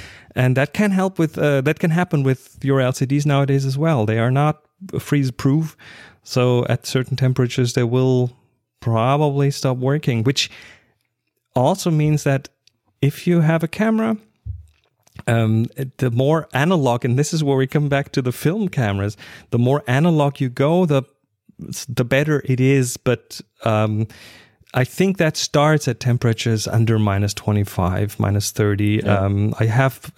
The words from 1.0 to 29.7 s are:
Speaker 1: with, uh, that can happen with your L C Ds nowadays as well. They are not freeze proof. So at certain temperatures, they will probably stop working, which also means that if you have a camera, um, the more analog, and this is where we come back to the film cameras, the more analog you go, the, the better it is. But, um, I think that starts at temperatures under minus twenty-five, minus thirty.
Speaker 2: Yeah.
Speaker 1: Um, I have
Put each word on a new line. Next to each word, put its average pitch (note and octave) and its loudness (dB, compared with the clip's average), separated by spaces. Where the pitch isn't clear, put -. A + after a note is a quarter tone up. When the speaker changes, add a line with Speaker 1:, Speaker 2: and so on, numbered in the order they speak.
Speaker 1:
with, D#3+ 0
uh, C#3+ 2
that D3+ 0
can F3 0
happen E3 0
with - -2
your C3+ 2
L B2+ 0
C - -4
Ds C#3+ 0
nowadays C#3 2
as C3+ -2
well. C#3+ 0
They A2 0
are A#2 2
not D3 0
freeze C#3 0
proof. D3+ 0
So B2 0
at - -4
certain C3 -4
temperatures, B2+ 0
they B2 2
will B2+ 0
probably C#3 0
stop C3 -2
working, B2+ -2
which - -2
also D3 0
means D3+ 0
that C3+ -2
if - -2
you E3+ 4
have D#3+ 2
a E3 -2
camera, A3 -2
um, A2+ 2
the B2+ 0
more C#3+ 0
analog, C3+ 0
and B2 0
this C#3+ 0
is D#3 -2
where C#3 2
we C3 0
come D3 0
back C#3 -2
to C#3 -2
the B2+ -2
film F#3 -2
cameras, G2+ -2
the A#2+ 0
more C3+ 2
analog C#3+ 2
you C3 -2
go, D3+ 2
the, C#3 0
the B2 -2
better C#3+ 0
it C3 0
is. C3 2
But, - -4
um, G#2+ 0
I B2+ 0
think F#3 -2
that D#3 0
starts D3+ 0
at B2 -4
temperatures A#2 0
under A2+ 2
minus G2+ 0
twenty-five, G2+ -2
minus G2+ -2
thirty. G#2 0
Speaker 2:
Yeah. G#2 0
Speaker 1:
Um, G2+ 0
I A2+ 2
have B2+ -2